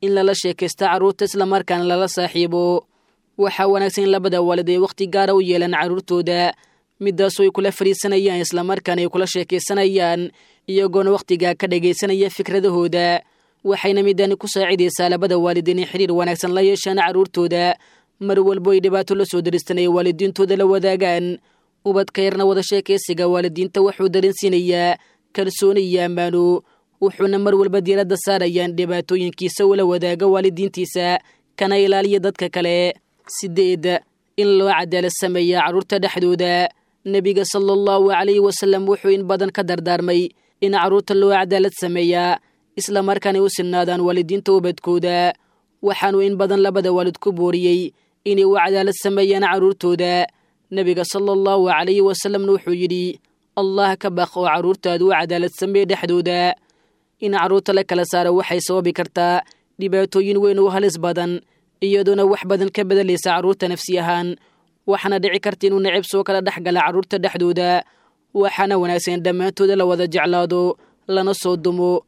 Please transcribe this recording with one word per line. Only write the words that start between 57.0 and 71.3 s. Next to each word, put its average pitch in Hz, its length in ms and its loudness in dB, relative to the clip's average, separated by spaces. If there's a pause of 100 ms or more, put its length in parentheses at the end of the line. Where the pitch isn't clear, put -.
In 208 160 -4
carruurta 190 360 0
la 190 100 2
kala 175 220 -2
saaro 175 300 0
waxay 180 240 -2
sababi 180 340 -2
kartaa 175 500 -2 (360)
dhibaatooyin 190 600 0
weyn 202 180 2
oo 196 100 4
halis 190 280 0
badan, 175 340 -4 (500)
iyadoona 196 440 2
wax 196 220 2
badan 196 260 0
ka 208 100 -4
beddelaysa 190 460 0
carruurta 180 400 0
nafsi 180 300 -6
ahaan. 175 300 -2 (580)
Waxaana 196 320 0
dhici 185 200 -2
karta 202 260 -6
inuu 196 140 2
neceb 190 300 0
soo 196 140 0
kala 196 180 -2
dhex 185 220 -4
gala 180 180 0
carruurta 175 400 -2
dhexdooda. 175 480 0 (640)
Waxaana 196 460 0
wanaagsan 175 320 -2
in 175 100 -6
dhammaantooda 190 540 0
la 185 80 2
wada 180 220 0
jeclaado, 175 540 0 (460)
lana 190 260 -2